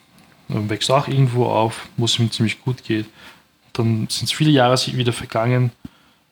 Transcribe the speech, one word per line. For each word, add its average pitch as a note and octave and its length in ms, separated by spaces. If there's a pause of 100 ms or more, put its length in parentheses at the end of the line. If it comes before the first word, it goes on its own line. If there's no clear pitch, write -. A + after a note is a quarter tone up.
(500)
ähm, G#2+ 180
wächst G#2+ 220
auch C3+ 160
irgendwo B2+ 400
auf, A2 500
wo A#2 100
es - 120
ihm A#2 120
ziemlich - 320
gut B2+ 200
geht. G#2+ 240
Und - 720
dann A2+ 320
sind's - 220
viele D#3 180
Jahre B2+ 260
si-, C3 200
wieder A#2+ 160
vergangen, A#2+ 580 (600)